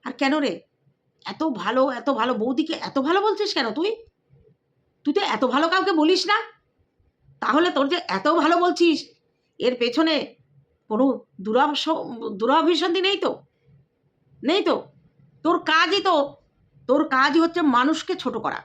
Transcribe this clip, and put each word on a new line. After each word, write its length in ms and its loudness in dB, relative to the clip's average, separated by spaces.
আর 80 -10
কেন 260 0
রে 220 -4
এত 200 -6
ভালো, 460 0
এত 200 -4
ভালো 240 0
বৌদিকে 380 -2
এত 260 -6
ভালো 220 2
বলছিস 340 -2
কেন 160 -2
তুই? 340 -4
তুই 100 0
তো 60 2
এত 240 -2
ভালো 240 2
কাউকে 240 0
বলিস 340 2
না, 140 2
তাহলে 300 2
তোর 180 0
যে 200 -2
এত 200 -2
ভালো 280 4
বলছিস, 520 2
এর 200 0
পেছনে 560 0
কোনো 320 0
দুরাভস-, 880 -2
দুরাভিসন্ধি 720 0
নেই 180 0
তো? 240 -4
নেই 200 0
তো? 240 -2
তোর 160 2
কাজই 420 2
তো, 360 0
তোর 220 2
কাজই 320 2
হচ্ছে 220 0
মানুষকে 520 0
ছোট 220 -6
করা। 280 -6